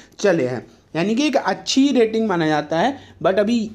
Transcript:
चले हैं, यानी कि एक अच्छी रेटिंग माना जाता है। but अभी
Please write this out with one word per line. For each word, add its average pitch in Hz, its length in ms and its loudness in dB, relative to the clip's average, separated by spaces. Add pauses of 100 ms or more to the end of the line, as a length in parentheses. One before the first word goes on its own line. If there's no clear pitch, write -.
(180)
चले 170 280 2
हैं, 123 200 -8 (300)
यानी 196 180 0
कि 285 120 0
एक 269 100 0
अच्छी - 560 0
रेटिंग 220 360 2
माना 170 200 0
जाता 151 300 -2
है। 262 200 0 (240)
but 190 120 2
अभी 214 400 0